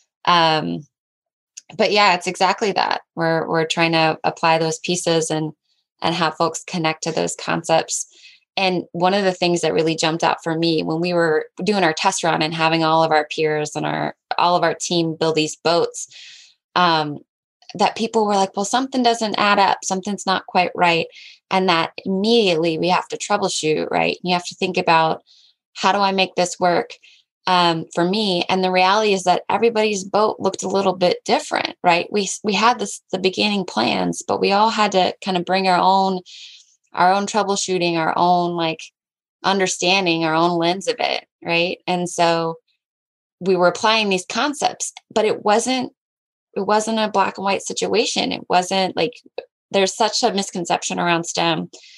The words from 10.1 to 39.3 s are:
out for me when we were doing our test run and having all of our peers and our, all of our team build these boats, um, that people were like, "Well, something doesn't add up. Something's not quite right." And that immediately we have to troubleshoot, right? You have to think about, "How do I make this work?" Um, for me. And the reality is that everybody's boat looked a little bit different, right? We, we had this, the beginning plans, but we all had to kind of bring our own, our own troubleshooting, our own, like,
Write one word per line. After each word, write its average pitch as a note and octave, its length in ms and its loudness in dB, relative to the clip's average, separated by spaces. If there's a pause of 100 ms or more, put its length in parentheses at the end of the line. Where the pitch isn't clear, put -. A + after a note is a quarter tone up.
out - 180 0
for D#3+ 160 -4
me E3 240 0
when E3 180 -2
we F3 140 -2
were D#3+ 320 2 (160)
doing G3 220 2
our D#3+ 100 2
test - 300 -2
run E3 180 0
and D#3 100 -2
having E3 300 0
all D#3+ 220 4
of D#3+ 80 0
our D3+ 120 2
peers D3+ 520 -2
and D3+ 100 -4
our, D3+ 300 -4 (200)
all F3 200 2
of D#3+ 80 2
our E3 100 2
team E3 400 -2
build D#3+ 220 0
these D#3 180 -2
boats, - 540 -2 (680)
um, D#3+ 440 2 (560)
that F#3 220 0
people A3 300 0
were G#3 80 0
like, G3 220 2
"Well, G3+ 80 -2
something C4 400 -2
doesn't A#3 340 0
add G3+ 220 4
up. F#3+ 240 4
Something's F#3+ 420 -6
not F#3+ 200 -2
quite F3+ 280 0
right." E3+ 320 2 (440)
And F#3+ 180 0
that E3 240 2 (120)
immediately F#3+ 720 2
we E3 120 0
have F3+ 200 2
to D#3 80 -8
troubleshoot, E3+ 760 -2
right? E3+ 340 0
You F3+ 100 0
have F3 120 -4
to - 100 -12
think F#3 200 -4
about, E3 460 2 (520)
"How F#3+ 180 0
do G3+ 60 0
I G3 120 2
make F#3+ 240 0
this F3+ 240 -2
work?" E3+ 320 0 (560)
Um, E3+ 480 2
for E3+ 100 2
me. F#3+ 440 0
And F#3+ 140 0
the F#3 100 0
reality G3 420 4
is F#3+ 80 -4
that F3+ 260 2
everybody's G#3+ 560 0
boat G#3 360 0
looked G3 240 -4
a F#3+ 40 -4
little F#3+ 260 0
bit F3+ 300 0
different, - 580 -2
right? F3 280 2
We, G3 180 -2 (160)
we G#3+ 80 0
had G3+ 260 2
this, - 220 -8 (120)
the F#3+ 60 -4
beginning F#3+ 460 -2
plans, F3+ 600 -2
but G3+ 140 -2
we F#3+ 120 2
all G#3 180 2
had G#3+ 220 0
to F#3 220 2 (100)
kind F#3+ 120 -2
of F3 100 -2
bring F#3+ 200 0
our F3+ 140 4
own, F#3+ 400 2 (720)
our F3+ 200 4
own G3+ 140 0
troubleshooting, G3 720 -2
our D#3+ 200 0
own, F3 400 2
like, E3 240 -4 (640)